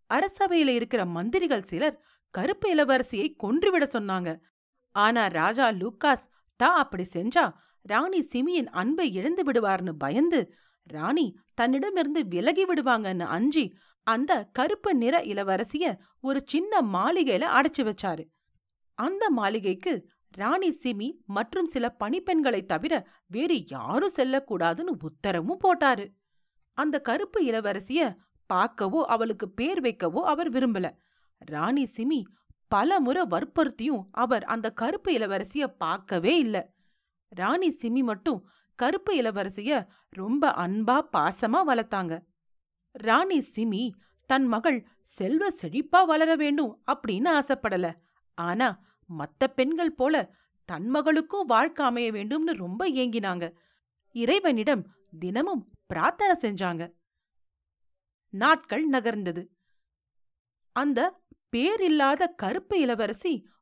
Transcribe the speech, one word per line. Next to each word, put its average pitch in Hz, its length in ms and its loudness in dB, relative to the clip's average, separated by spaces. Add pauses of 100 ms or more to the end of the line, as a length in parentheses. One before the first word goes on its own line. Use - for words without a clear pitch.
(140)
அரசவையில 359 540 2
இருக்கிற 240 380 0
மந்திரிகள் 220 560 -2
சிலர் 240 420 -4 (260)
கருப்பு 370 460 -2
இளவரசியை 262 600 2
கொன்றுவிட 320 500 2
சொன்னாங்க. 190 540 -4 (520)
ஆனா 214 360 4
ராஜா 202 420 2
லூகாஸ் 226 600 0 (260)
தான் 330 220 4
அப்படி 180 360 -2
செஞ்சா 214 400 2 (280)
ராணி 302 380 0
சிமியின் 285 480 0
அன்பை 262 460 -2
இழந்து 302 300 -2
விடுவார்னு 196 480 0
பயந்து 220 640 0 (300)
ராணி 185 560 -4 (140)
தன்னிடமிருந்து 285 720 0
விலகி 269 380 0
விடுவாங்கன்னு 233 540 0
அஞ்சி 220 580 -2 (260)
அந்த 240 460 0
கருப்பு 381 460 0
நிற 254 260 4
இளவரசிய 202 760 -2 (220)
ஒரு 269 260 -2
சின்ன 381 360 0
மாளிகையில 262 640 0
அடைச்சு 247 480 2
வச்சாரு. 180 340 -6 (640)
அந்த 392 360 -2
மாளிகைக்கு 208 800 -2 (280)
ராணி 320 320 0
சிமி 240 560 -6
மற்றும் 226 420 -4
சில 240 320 -4
பணிப்பெண்களை 269 640 0
தவிர 226 420 -2 (180)
வேறு 247 420 -2
யாரும் 147 480 -2
செல்லக்கூடாதுன்னு 262 840 -2
உத்தரவும் 180 640 -4
போட்டாரு. 277 480 2 (640)
அந்த 285 280 -2
கருப்பு 320 420 -2
இளவரசிய 220 720 -2 (380)
பார்க்கவோ 208 500 0
அவளுக்கு 220 460 0
பேர் 302 320 -2
வைக்கவோ 220 400 -2
அவர் 330 280 0
விரும்பல. 226 460 0 (420)
ராணி 190 460 -2
சிமி 240 400 -2 (440)
பல 294 320 2
முறை 294 240 2
வற்புறுத்தியும் 226 880 -2
அவர் 233 320 0
அந்த 220 300 -4
கருப்பு 349 380 -2
இளவரசிய 220 560 -2
பார்க்கவே 185 680 0
இல்ல. 220 360 -2 (540)
ராணி 262 420 -2
சிமி 247 340 -2
மட்டும் 214 460 -4 (260)
கருப்பு 339 460 -2
இளவரசிய 208 640 -4 (220)
ரொம்ப 247 420 0
அன்பா 220 640 0
பாசமா 214 540 2
வளர்த்தாங்க. 196 540 -2 (720)
ராணி 294 480 2
சிமி 208 520 -4 (340)
தன் 269 200 2
மகள் 233 420 0 (160)
செல்வ 311 460 -2
செழிப்பா 302 560 2
வளர 320 300 4
வேண்டும் 294 560 -2
அப்படின்னு 247 380 -2
ஆசைப்படல. 196 640 0 (400)
ஆனா 185 560 -2 (280)
மத்த 151 380 -2
பெண்கள் 320 380 0
போல 269 420 0 (300)
தன் 175 220 -8
மகளுக்கும் 311 580 0
வாழ்க்கை 277 400 2
அமைய 240 260 -2
வேண்டும்னு 277 440 -4
ரொம்ப 190 340 -4
ஏங்கினாங்க. 214 640 -4 (580)
இறைவனிடம் 254 800 0 (280)
தினமும் 233 520 -4 (140)
பிரார்த்தனை 330 560 2
செஞ்சாங்க. 175 520 -4 (1400)
நாட்கள் 294 600 2
நகர்ந்தது. 208 580 -2 (1200)
அந்த 285 520 -2 (260)
பேரில்லாத 311 880 2
கருப்பு 233 440 -2
இளவரசி 240 680 -2 (140)